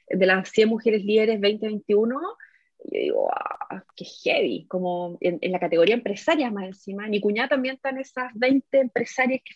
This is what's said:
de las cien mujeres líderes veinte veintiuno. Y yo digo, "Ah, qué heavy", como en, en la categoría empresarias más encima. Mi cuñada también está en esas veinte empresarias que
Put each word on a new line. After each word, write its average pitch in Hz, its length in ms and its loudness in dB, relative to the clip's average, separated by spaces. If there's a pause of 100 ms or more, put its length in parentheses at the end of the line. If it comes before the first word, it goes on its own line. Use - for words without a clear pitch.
de 185 180 4
las 190 240 2
cien 220 180 6
mujeres 220 360 0
líderes 214 360 2
veinte 208 280 0
veintiuno. 214 500 0 (680)
Y - 120 -8
yo 53 60 0
digo, 52 300 0
"Ah, - 500 -8 (140)
qué 185 80 -14
heavy", - 640 -2
como 180 540 -4
en, 175 200 -2
en 185 120 -2
la 180 80 -2
categoría 170 340 4
empresarias 240 580 -2
más 196 120 -6
encima. 196 440 -12
Mi 208 120 0
cuñada 214 300 0
también 262 260 -2
está 269 140 -6
en 262 80 -8
esas 254 360 -8
veinte 262 460 2
empresarias 254 640 -2
que - 120 -18